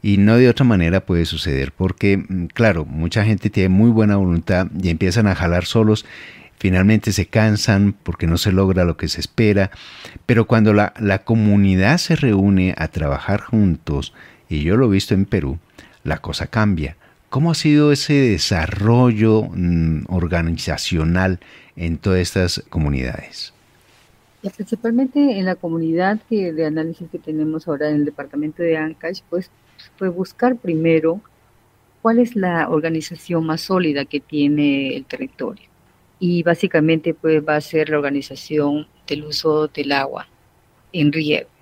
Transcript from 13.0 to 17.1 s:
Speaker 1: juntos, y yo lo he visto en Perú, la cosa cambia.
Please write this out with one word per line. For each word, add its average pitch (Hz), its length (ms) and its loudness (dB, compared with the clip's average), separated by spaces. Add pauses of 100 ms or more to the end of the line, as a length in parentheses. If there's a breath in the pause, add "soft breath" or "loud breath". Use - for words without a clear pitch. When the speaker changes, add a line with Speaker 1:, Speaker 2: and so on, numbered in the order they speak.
Speaker 1:
juntos, 80 720 0 (380 loud breath)
y 73 120 -2
yo 90 140 2
lo 127 120 2
he - 20 2
visto 98 240 0
en 98 100 2
Perú, 78 340 -4 (440 loud breath)
la 71 160 -4
cosa - 300 -8
cambia. 92 500 -2 (320 soft breath)